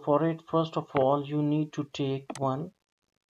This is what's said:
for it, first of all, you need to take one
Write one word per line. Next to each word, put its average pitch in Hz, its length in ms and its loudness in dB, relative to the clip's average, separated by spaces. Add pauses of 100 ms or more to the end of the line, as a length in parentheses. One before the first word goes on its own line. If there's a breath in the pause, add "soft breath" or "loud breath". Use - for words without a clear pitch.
for 151 240 4
it, 160 180 -4
first 160 300 0
of 156 180 -4
all, 139 320 4
you 147 160 -2
need 151 300 0
to 147 220 -6
take 135 320 -4 (100)
one 139 360 -2 (580)